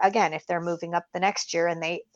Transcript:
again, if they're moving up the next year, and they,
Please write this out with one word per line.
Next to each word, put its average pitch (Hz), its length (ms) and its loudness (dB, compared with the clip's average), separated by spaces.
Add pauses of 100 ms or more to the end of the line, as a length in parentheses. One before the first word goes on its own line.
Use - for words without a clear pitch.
again, 196 320 4
if 156 120 -10
they're 175 140 -2
moving 170 320 -4
up 170 120 0 (100)
the 180 60 -6
next 196 340 -2
year, 170 140 2
and 165 140 -2
they, 165 200 -4 (140)